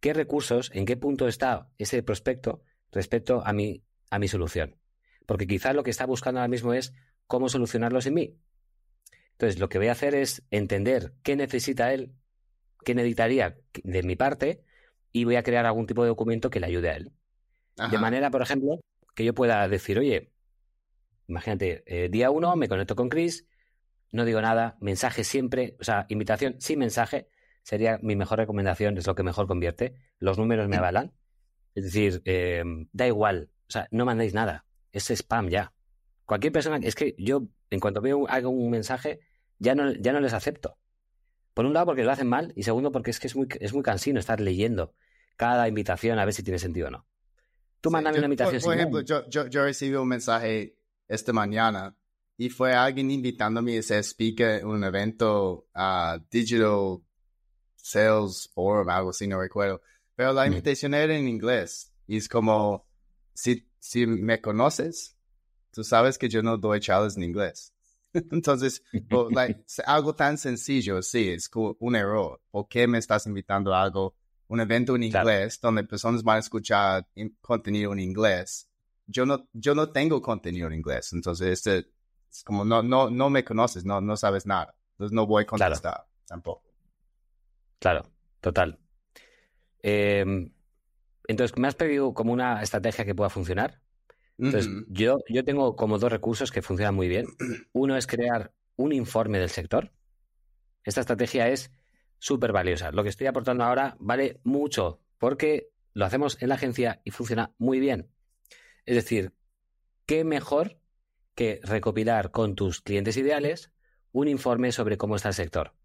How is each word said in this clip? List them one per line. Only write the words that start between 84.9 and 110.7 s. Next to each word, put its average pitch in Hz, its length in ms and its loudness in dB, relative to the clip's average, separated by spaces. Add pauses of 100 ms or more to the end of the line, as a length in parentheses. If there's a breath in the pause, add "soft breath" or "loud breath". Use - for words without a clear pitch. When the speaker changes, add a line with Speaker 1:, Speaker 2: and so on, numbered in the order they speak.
Speaker 2:
Entonces, 104 220 -6
no 110 120 4
voy 104 180 4
a - 20 -4
Speaker 1:
Claro. 95 280 2
Speaker 2:
contestar 82 320 -6 (200)
tampoco. 85 380 -12 (1120)
Speaker 1:
Claro, 87 280 0 (340)
total. 87 380 0 (1040 soft breath)
Em, 101 720 0 (760)
entonces, 113 320 0
me 127 100 2
has 139 60 -2
pedido 143 400 0
como 117 180 0
una 123 300 0
estrategia 107 420 -2
que 101 100 -2
pueda 98 160 2
funcionar. 92 500 -4 (580 soft breath)
Entonces, 123 320 2
Speaker 2:
Ujú. 98 180 -8
Speaker 1:
yo, 110 300 2 (100)
yo 127 160 0
tengo 135 320 2
como 107 220 2
dos 117 140 2
recursos 117 380 -2
que 95 120 -4
funcionan 98 320 0
muy 92 140 2
bien. 92 180 0 (120)
Speaker 2:
<clears throat> 123 340 -8
Speaker 1:
Uno 135 240 2
es 127 100 -2
crear 120 460 -2 (240)
un 143 160 0
informe 110 460 0
del 90 120 0
sector. 110 420 -2 (920)
Esta 104 160 -2
estrategia 120 480 0
es 131 240 -2 (460)
súper 123 340 0
valiosa. 87 400 0
Lo 98 100 0
que 104 80 -2
estoy 135 160 -4
aportando 123 380 0
ahora 127 360 0
vale 123 440 -2
mucho 131 560 -2 (180)
porque 143 520 0 (220)
lo 101 120 0
hacemos 135 380 -2
en 123 80 0
la 135 60 4
agencia 123 480 -2
y 107 60 -8
funciona 113 480 -4
muy 131 220 2
bien. 127 300 0 (760 soft breath)
Es 123 100 0
decir, 110 380 0 (720)
¿qué 160 180 2
mejor 156 560 0 (540)